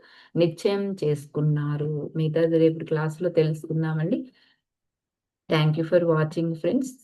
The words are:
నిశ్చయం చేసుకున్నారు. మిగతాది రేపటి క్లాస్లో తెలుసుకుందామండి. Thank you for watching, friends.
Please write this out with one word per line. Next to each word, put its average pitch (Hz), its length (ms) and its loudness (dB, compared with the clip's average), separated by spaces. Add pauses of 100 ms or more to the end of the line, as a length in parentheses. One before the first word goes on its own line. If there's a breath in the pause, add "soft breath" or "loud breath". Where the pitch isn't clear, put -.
(360 soft breath)
నిశ్చయం 196 580 0 (100)
చేసుకున్నారు. 147 1120 -2
మిగతాది 160 440 2
రేపటి 160 260 4
క్లాస్లో 156 440 -4
తెలుసుకుందామండి. 160 1040 -2 (1200 soft breath)
Thank 156 280 2
you 160 140 -2
for 170 200 4
watching, 156 360 0
friends. 185 360 -2 (180)